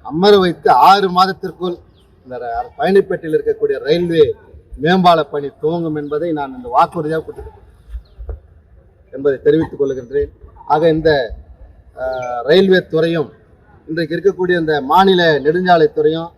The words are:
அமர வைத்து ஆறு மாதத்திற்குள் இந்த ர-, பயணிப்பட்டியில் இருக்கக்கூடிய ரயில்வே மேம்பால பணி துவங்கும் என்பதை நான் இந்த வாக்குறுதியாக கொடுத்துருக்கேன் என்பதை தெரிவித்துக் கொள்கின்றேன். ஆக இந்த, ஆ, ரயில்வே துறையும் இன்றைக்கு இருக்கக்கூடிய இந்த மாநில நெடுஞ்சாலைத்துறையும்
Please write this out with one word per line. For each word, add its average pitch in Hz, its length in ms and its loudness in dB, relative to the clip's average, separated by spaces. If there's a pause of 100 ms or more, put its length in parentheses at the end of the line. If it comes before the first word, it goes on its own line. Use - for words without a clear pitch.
அமர 190 380 4
வைத்து 180 300 0
ஆறு 180 400 4
மாதத்திற்குள் 180 680 -2 (460)
இந்த 127 140 -14
ர-, 117 440 -8
பயணிப்பட்டியில் 170 560 0
இருக்கக்கூடிய 143 420 -2
ரயில்வே 160 560 2 (460)
மேம்பால 175 420 2
பணி 143 280 -8 (100)
துவங்கும் 160 340 -4
என்பதை 151 360 -4
நான் 139 240 -8
இந்த 123 140 -14
வாக்குறுதியாக 160 540 -2
கொடுத்துருக்கேன் - 1120 -16 (760)
என்பதை 139 300 -4
தெரிவித்துக் 151 400 0
கொள்கின்றேன். 135 480 -4 (380)
ஆக 151 220 2
இந்த, 156 460 0 (600)
ஆ, 131 200 -8 (240)
ரயில்வே 185 440 2
துறையும் 160 460 -2 (560)
இன்றைக்கு 160 280 -6
இருக்கக்கூடிய 180 440 0
இந்த 156 220 0
மாநில 170 580 4
நெடுஞ்சாலைத்துறையும் 160 1000 2